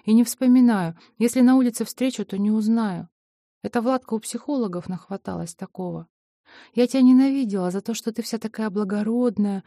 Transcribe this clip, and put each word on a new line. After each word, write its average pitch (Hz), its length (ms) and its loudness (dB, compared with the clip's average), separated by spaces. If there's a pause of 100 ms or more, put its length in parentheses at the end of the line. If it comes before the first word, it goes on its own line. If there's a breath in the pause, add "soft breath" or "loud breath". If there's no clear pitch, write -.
и 214 80 0
не 233 120 6
вспоминаю. 240 760 2 (180 soft breath)
Если 240 240 0
на 254 160 6
улице 247 280 0
встречу, 247 420 -4
то 196 100 -8
не 202 140 0
узнаю. 214 580 -2 (540)
Это 220 180 -4
Владка 254 340 -2
у 220 40 -4
психологов 214 720 -6
нахваталась 180 640 -10
такого. 175 540 -12 (680 loud breath)
Я 240 140 2
тебя 269 140 2
ненавидела 254 680 4
за 196 100 -4
то, 226 140 -8
что 220 180 -8
ты 233 100 -8
вся 226 160 -8
такая 220 320 -8
благородная, 208 960 -2